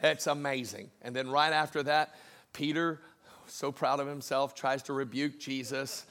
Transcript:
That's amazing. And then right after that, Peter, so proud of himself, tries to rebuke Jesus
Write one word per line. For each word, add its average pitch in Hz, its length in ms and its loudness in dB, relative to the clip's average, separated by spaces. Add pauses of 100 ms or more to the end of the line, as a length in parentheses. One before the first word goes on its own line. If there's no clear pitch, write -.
That's 151 240 4
amazing. 131 640 -2 (100)
And 123 160 -8
then 131 140 -2
right 147 220 4
after 151 320 2
that, 151 320 2 (360)
Peter, 156 480 0 (460)
so - 260 -4
proud 139 280 2
of 139 80 -4
himself, 139 460 -2
tries 135 280 0
to - 100 -6
rebuke 135 460 -2
Jesus 135 720 -6